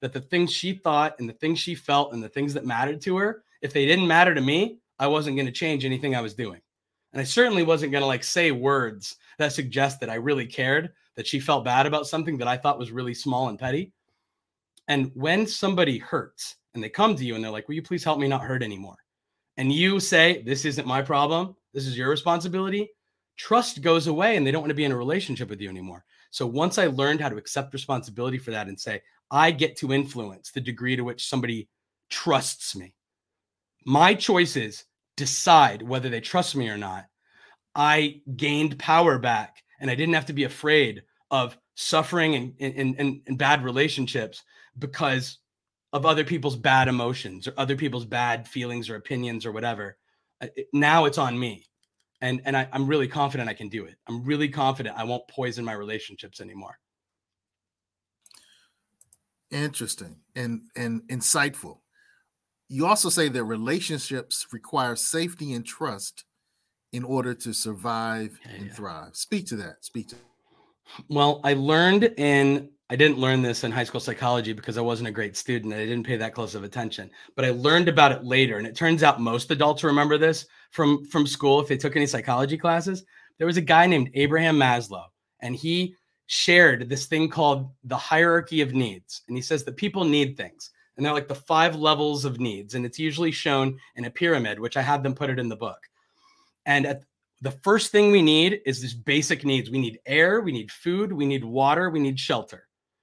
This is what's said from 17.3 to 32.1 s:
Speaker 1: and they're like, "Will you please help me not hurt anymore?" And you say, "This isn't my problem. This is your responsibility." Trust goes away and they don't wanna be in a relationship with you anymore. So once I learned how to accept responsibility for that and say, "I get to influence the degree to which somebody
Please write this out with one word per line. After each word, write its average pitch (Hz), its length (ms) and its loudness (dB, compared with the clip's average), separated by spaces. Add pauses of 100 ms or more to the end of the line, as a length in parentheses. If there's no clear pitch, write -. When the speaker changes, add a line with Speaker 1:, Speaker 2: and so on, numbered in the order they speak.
Speaker 1:
and 110 80 -6
they're 110 80 -8
like, 107 160 -10
"Will 151 100 -8
you 160 60 -6
please 175 220 -8
help 156 140 0
me 139 100 0
not 135 140 0
hurt 127 200 -4
anymore?" 98 360 -10 (580)
And 131 160 0
you 190 280 2
say, 170 420 4
"This 131 240 -4
isn't 135 200 -4
my 127 140 0
problem. 156 560 0 (160)
This 135 140 -6
is 127 100 -6
your 127 140 -2
responsibility." 185 800 -2 (460)
Trust 226 440 0
goes 165 260 4
away 185 300 2
and 147 100 2
they 135 40 2
don't 156 100 0
wanna 147 140 -2
be 147 100 0
in 135 80 2
a 127 40 0
relationship 131 520 -4
with 101 140 -10
you 98 80 -8
anymore. 92 340 -14 (260)
So - 160 -4
once 147 320 0
I 185 100 4
learned 143 320 0
how 147 80 -4
to 107 80 -6
accept 135 360 -8
responsibility 127 640 -6
for 127 140 -10
that 107 160 -6
and 98 120 -14
say, 104 240 -10 (280)
"I 156 220 6
get 151 240 -2
to 135 160 -4
influence 127 580 -4
the 107 100 -8
degree 127 360 -4
to 123 80 -4
which 120 240 -8
somebody 117 400 -4 (420)